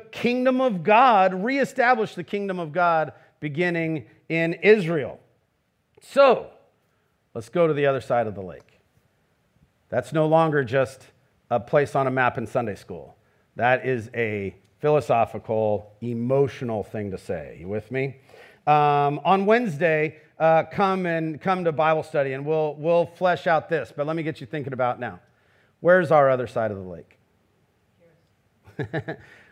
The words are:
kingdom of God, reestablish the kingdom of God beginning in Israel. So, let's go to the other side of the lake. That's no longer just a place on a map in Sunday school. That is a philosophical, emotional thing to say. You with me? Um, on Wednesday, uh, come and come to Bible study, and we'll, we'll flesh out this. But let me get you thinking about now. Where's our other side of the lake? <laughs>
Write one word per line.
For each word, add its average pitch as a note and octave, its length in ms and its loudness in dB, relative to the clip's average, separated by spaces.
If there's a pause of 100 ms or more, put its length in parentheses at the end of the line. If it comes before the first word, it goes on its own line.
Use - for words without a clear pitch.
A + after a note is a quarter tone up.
(120)
kingdom B3+ 500 0
of G#3 200 0
God, G3+ 600 4
reestablish B3 720 0
the F3+ 100 -10
kingdom G3 340 -6
of D#3+ 140 -8
God D#3+ 400 0 (280)
beginning D#3+ 680 -4 (240)
in E3 320 0
Israel. E3+ 580 2 (800)
So, - 480 2 (840)
let's A#2 160 -12
go E3+ 160 2
to D#3 80 2
the C#3+ 100 -2
other C#3 160 0
side A#2+ 260 0
of G#2 80 -8
the G2 80 -12
lake. E2+ 380 -18 (1120)
That's B2 240 -4
no D#3 120 2
longer D#3 380 2
just C3+ 440 -4 (420)
a A#2+ 100 0
place C#3+ 340 0
on C3+ 120 0
a B2+ 40 -2
map B2+ 280 0
in A#2 80 -8
Sunday A2+ 280 -4
school. E2 420 -16 (400)
That B2 300 0
is A#2+ 280 -4
a G#2+ 420 -4 (240)
philosophical, A2 1200 0
emotional A#2+ 840 -2
thing G#2 280 -8
to F#2 80 -10
say. D2 420 -10
You E2+ 80 -14
with G2+ 240 -8
me? C3 240 -4 (500)
Um, D3 580 2
on G3 200 2
Wednesday, D#3+ 720 0 (220)
uh, D#3+ 260 4
come F#3+ 400 -2
and D#3+ 340 -4
come F#3 260 -2
to E3 80 0
Bible D#3 300 2
study, C#3 300 -2
and C#3 140 -8
we'll, D#3 300 -2
we'll E3 280 2
flesh F3 420 -2
out D#3 220 2
this. D3+ 260 -4
But C#3+ 120 -4
let D#3+ 100 -4
me E3 60 -4
get D#3 180 -8
you C#3 60 -16
thinking C#3 260 -8
about B2 260 -2
now. G#2 220 -10 (600)
Where's F3 300 4
our C#3+ 200 6
other B2+ 160 0
side A2 240 -2
of G2 80 -8
the G2 40 -12
lake? F2 360 -18 (1600)
<laughs> D3 400 -8 (340)